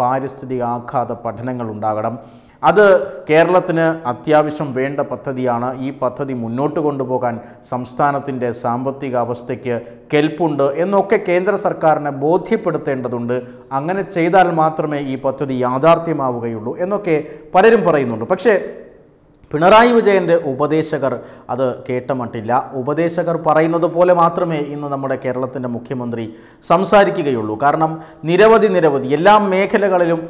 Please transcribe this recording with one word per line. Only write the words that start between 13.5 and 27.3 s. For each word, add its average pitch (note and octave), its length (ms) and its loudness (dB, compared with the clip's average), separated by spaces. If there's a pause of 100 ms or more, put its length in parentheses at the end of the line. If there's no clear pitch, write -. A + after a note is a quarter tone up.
അങ്ങനെ F3+ 240 -4 (140)
ചെയ്താൽ F3+ 320 4 (120)
മാത്രമേ D#3 380 -2 (140)
ഈ C3 120 -6
പദ്ധതി C3+ 400 -4
യാഥാർത്ഥ്യമാവുകയുള്ളൂ C3 1080 0 (120)
എന്നൊക്കെ F#3 320 -2 (380)
പലരും G#3+ 340 6
പറയുന്നുണ്ട്. A#2+ 440 0
പക്ഷേ G3+ 220 2 (960)
പിണറായി G#3+ 440 6
വിജയൻ്റെ F#3+ 400 4 (140)
ഉപദേശകർ C#3+ 640 0 (400)
അത് B2+ 100 -2 (240)
കേട്ട B2 220 -4 (100)
മട്ടില്ല. A2+ 320 -6 (300)
ഉപദേശകർ E3 540 -2 (120)
പറയുന്നത് E3 480 2
പോലെ F3+ 240 4
മാത്രമേ E3+ 400 0 (140)
ഇന്ന് D3 200 -8
നമ്മുടെ C3+ 300 -4
കേരളത്തിൻ്റെ B2+ 500 -4
മുഖ്യമന്ത്രി A#2 520 -8 (440)
സംസാരിക്കുകയുള്ളൂ. E3+ 920 2